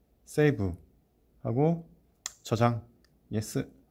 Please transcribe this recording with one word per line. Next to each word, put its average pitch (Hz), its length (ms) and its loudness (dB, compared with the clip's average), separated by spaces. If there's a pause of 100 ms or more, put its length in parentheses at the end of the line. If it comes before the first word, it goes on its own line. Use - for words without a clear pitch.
(240)
세이브 110 500 0 (680)
하고 151 460 0 (540)
저장 120 420 0 (460)
예스 107 400 -4 (200)